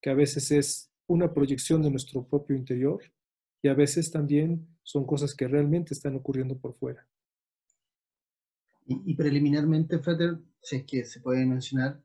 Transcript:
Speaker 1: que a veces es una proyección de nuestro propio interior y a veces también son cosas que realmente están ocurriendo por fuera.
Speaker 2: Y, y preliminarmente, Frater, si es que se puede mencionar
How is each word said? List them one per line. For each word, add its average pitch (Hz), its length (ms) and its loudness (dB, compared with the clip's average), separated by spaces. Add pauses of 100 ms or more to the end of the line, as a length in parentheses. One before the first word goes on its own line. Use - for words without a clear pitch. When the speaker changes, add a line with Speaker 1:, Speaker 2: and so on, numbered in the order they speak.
Speaker 1:
que 139 100 -2
a - 20 2
veces 143 380 2
es - 420 0 (140)
una 170 260 2
proyección 143 480 2
de 151 80 4
nuestro 131 380 -4
propio 143 280 -2
interior 131 460 -2 (640)
y 147 40 4
a 139 60 4
veces 143 380 2
también 156 560 0 (160)
son 139 220 -2
cosas 143 300 -2
que 127 120 -4
realmente 147 480 2
están 135 200 -6
ocurriendo 131 440 -4
por 135 160 -12
fuera. - 340 -10 (1800)
Speaker 2:
Y, 170 260 -4
y 139 40 0
preliminarmente, 147 840 2
Frater, 170 380 -2 (240)
si - 160 -8
es 131 80 -8
que 127 200 -4
se - 140 -20
puede 131 260 0
mencionar 131 600 -2